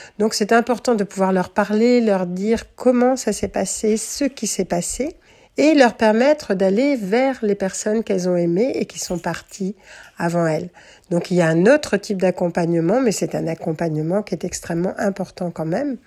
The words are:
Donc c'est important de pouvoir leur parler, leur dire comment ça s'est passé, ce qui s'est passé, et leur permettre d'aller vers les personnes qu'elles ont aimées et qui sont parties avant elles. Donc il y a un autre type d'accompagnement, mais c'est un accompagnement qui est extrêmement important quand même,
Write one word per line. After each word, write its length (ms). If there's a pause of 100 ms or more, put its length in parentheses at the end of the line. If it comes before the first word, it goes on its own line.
(200)
Donc 140
c'est 180
important 440
de 100
pouvoir 260
leur 200
parler, 500
leur 240
dire 500
comment 400
ça 160
s'est 160
passé, 480
ce 300
qui 220
s'est 180
passé, 500 (420)
et 160
leur 220
permettre 580
d'aller 420
vers 480
les 120
personnes 480
qu'elles 260
ont 80
aimées 380
et 100
qui 140
sont 200
parties 560 (420)
avant 300
elles. 220 (420)
Donc 180
il 80
y 40
a 60
un 180
autre 320
type 240
d'accompagnement, 800
mais 100
c'est 240
un 120
accompagnement 760
qui 100
est 120
extrêmement 520
important 540
quand 140
même, 420